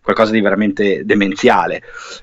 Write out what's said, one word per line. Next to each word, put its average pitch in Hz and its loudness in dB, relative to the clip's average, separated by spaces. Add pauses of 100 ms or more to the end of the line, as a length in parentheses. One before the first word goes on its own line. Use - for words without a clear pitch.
qualcosa 107 0
di 110 2
veramente 98 0
demenziale, 98 0 (400)